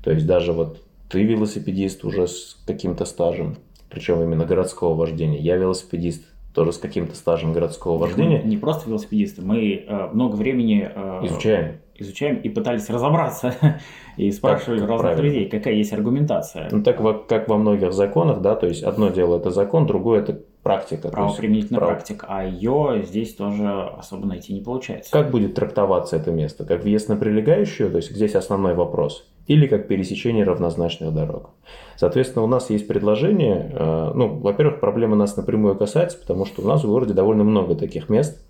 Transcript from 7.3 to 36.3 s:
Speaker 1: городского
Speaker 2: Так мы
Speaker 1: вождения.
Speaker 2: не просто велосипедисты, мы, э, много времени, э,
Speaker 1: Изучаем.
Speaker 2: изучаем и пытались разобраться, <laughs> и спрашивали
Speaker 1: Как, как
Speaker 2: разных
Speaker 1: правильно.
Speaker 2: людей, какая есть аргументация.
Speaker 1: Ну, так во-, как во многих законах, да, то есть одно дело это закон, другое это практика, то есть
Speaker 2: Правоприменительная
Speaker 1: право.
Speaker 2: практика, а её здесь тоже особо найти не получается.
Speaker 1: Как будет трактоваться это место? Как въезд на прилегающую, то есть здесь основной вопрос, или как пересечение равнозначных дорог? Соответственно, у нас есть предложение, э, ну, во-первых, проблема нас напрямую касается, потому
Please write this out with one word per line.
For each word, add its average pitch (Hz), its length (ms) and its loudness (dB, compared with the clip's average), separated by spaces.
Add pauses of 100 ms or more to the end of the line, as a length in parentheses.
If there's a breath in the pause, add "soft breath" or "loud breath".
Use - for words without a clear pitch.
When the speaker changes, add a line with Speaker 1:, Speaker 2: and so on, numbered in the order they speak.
Speaker 1:
городского 85 440 -2
Speaker 2:
Так 85 200 0
мы 147 80 2
Speaker 1:
вождения. 143 180 2
Speaker 2:
не 110 140 0
просто 151 300 -4
велосипедисты, 104 540 -4
мы, 101 460 0
э, 98 260 -6
много 113 220 0
времени, 110 580 2
э, 92 320 -6
Speaker 1:
Изучаем. 85 520 0 (180)
Speaker 2:
изучаем 110 420 -4
и 107 120 -6
пытались 110 420 -2
разобраться, 127 680 0
<laughs> - 580 -2
и 101 140 0
спрашивали 107 480 0
Speaker 1:
Как, 104 80 0
как 113 100 0
Speaker 2:
разных 87 180 2
Speaker 1:
правильно. 147 180 2
Speaker 2:
людей, 104 160 -2
какая 110 240 -2
есть 107 200 0
аргументация. 113 760 -2
Speaker 1:
Ну, 104 120 0
так 123 180 2
во-, 107 120 2 (140)
как 113 200 0
во 107 100 2
многих 101 360 2
законах, 101 480 2
да, 101 140 2
то 92 120 0
есть 82 160 -2
одно 101 260 2
дело 87 280 2
это 87 120 -2
закон, 101 380 2
другое 101 340 2
это - 200 -4 (200)
практика, - 420 -2
то - 40 -6
есть - 80 -6
Speaker 2:
Правоприменительная 107 640 0
Speaker 1:
право. 87 140 2
Speaker 2:
практика, - 360 -10
а 95 160 -6
её 113 580 0
здесь 107 320 -6
тоже 104 320 -4 (300)
особо 98 300 -10
найти 90 260 -8
не 98 80 -8
получается. 120 500 -8
Speaker 1:
Как 147 200 4
будет 107 240 0
трактоваться 95 640 0
это 78 140 -2
место? 80 340 -4
Как 87 180 0
въезд 104 260 0
на 107 80 2
прилегающую, 110 760 2
то 85 60 0
есть - 140 -2
здесь 101 240 0
основной 95 380 0
вопрос, 85 540 -2 (200)
или 147 200 6
как 104 220 0
пересечение 101 560 0
равнозначных 85 680 -2
дорог? 76 360 -4 (480 loud breath)
Соответственно, - 480 2
у - 20 0
нас 123 220 0
есть 104 180 0
предложение, 107 840 2
э, 80 420 0
ну, 78 240 0
во-первых, 101 400 0
проблема 107 380 2
нас 101 180 2
напрямую 104 400 2
касается, 151 420 0
потому 95 280 -4